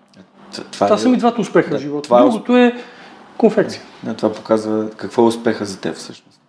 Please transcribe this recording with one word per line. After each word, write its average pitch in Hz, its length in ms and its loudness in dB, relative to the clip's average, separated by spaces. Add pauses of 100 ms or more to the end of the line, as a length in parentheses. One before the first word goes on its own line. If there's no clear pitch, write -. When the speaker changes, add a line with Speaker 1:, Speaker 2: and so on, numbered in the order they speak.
(160)
Speaker 1:
Т-, - 560 -20
това - 160 0
Speaker 2:
Това 208 80 4
Speaker 1:
е 208 40 -4
Speaker 2:
са 226 100 2
ми 247 80 4
двата 233 240 0
успеха 175 280 0
Speaker 1:
да, 147 80 -4
Speaker 2:
в 131 40 -4
живота. 147 220 -8
Speaker 1:
това 120 160 4
е - 40 8
Speaker 2:
Другото 240 340 2
е 247 160 4 (640)
конфекция. - 440 0 (220)
Speaker 1:
Да, 120 100 -6
това 110 200 -2
показва 107 640 -2
какво 107 240 -2
е 117 40 6
успеха 113 400 0
за 95 140 -12
теб 78 160 -8
всъщност. - 540 -20